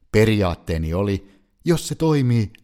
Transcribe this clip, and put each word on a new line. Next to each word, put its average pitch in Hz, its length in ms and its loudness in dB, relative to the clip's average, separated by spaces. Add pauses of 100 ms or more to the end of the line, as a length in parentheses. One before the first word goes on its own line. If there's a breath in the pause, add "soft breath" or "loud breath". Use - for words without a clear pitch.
(120)
Periaatteeni 87 840 0
oli, 98 460 -4 (240 soft breath)
jos 165 240 -2
se 147 60 -8
toimii, 123 580 0 (120)